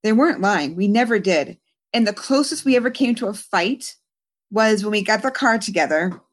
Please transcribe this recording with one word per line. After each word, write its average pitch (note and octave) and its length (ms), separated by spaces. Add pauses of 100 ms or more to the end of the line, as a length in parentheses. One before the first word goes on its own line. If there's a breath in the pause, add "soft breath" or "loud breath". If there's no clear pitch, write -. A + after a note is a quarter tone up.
They G#3+ 80
weren't C#4 280
lying. E3+ 360
We G3 120
never A#3 300
did. E3+ 400 (360)
And A3+ 120
the G#3 80
closest C#4+ 500
we C4 120
ever A#3+ 140
came A#3+ 260
to A#3 100
a G3+ 80
fight G3 640 (540)
was G#3+ 320
when G#3 100
we G#3 100
got G#3+ 200
the C4 80
car A#3 280
together. E3+ 600 (140)